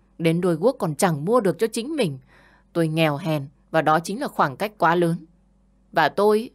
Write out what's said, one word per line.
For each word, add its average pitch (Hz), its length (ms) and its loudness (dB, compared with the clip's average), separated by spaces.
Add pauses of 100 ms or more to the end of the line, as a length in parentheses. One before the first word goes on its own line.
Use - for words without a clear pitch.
(180)
Đến 165 220 0
đôi 180 160 2
guốc 226 220 0
còn 165 160 -4
chẳng 156 300 0
mua 240 160 2
được 190 180 0
cho 226 140 -2
chính 262 240 -6
mình. 156 220 -2 (540)
Tôi 165 160 0
nghèo 156 280 0
hèn 151 320 -4 (220)
và 160 120 0
đó 156 180 4
chính 202 200 -8
là 262 80 -6
khoảng 147 280 -2
cách 208 220 -6
quá 170 160 4
lớn. 170 320 0 (640)
Và 156 160 2
tôi, 214 460 2